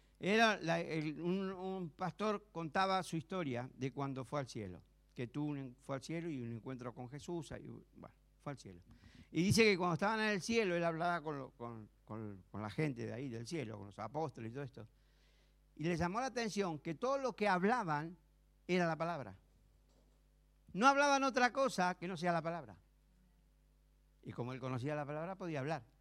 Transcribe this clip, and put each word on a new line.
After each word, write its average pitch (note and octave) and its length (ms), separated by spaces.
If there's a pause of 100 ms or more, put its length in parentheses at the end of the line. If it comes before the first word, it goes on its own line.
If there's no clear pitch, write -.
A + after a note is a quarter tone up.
(200)
Era G#3+ 400
la, E3 220
el, D3+ 400
un, F#3+ 300
un F#3 400
pastor G3+ 600
contaba F#3 520
su - 120
historia C#3 600
de B2+ 180
cuando C3+ 320
fue D3 140
al C3 100
cielo, F#2+ 320 (320)
que B2 140
tuvo D3 240
un D3 60
en-, C3 260
fue C#3 120
al C3 60
cielo E3 280
y C3+ 120
un A#2 120
encuentro A#2+ 400
con B2+ 160
Jesús, D#3 420
ahí, A#2+ 160 (280)
bueno, - 200 (260)
fue C#3+ 120
al B2 40
cielo. F2+ 240 (500)
Y E3 120
dice G3+ 200
que G#3 140
cuando F3+ 160
estaban G#3 280
en G#3+ 80
el G3+ 120
cielo, A3 340
él E3+ 80
hablaba E3+ 380
con D3 160
lo, C3 140
con, A2+ 360 (160)
con, G#2+ 460
con G2+ 140
la G#2+ 80
gente B2+ 340
de A2 80
ahí, C3 160
del A#2 160
cielo, A#2 320
con G2+ 80
los G2+ 140
apóstoles A#2+ 500
y A#2 40
todo C#3 100
esto. A2+ 240 (880)
Y - 80
les E3+ 160
llamó F3 200
la C4 60
atención G3+ 540
que E3 160
todo C4+ 240
lo B3+ 160
que G#3 120
hablaban F3+ 680 (500)
era F3+ 200
la D#3+ 100
palabra. D3 400 (1400)
No G3+ 140
hablaban C#4 360
otra C4 280
cosa G3 440
que E3+ 120
no F#3+ 100
sea F3 140
la E3 100
palabra. D3+ 340 (1500)
Y B2+ 80
como B2 220
él C3 60
conocía B2+ 360
la D3 100
palabra, D#3 300
podía F3 240
hablar. C#3+ 240 (180)